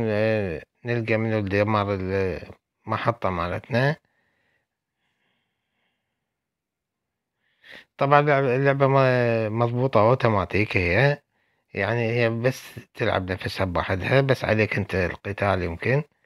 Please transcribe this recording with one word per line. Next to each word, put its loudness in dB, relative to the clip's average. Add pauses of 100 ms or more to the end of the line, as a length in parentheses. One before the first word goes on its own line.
آه، 0 (220)
نلقى -2
منو 0
اللي 0
دمر 0 (920)
المحطة -2
مالتنا. -2 (4000)
طبعًا 4
اللعبة، 2
اللعبة 2
ما-، 2
مضبوطة 0
أوتوماتيك 2
هي، 2 (560)
يعني -2
هي 0
بس -6 (140)
تلعب -2
نفسها -4
بوحدها، 0
بس 0
عليك 0
أنت -6
القتال -2
يمكن. -2 (240)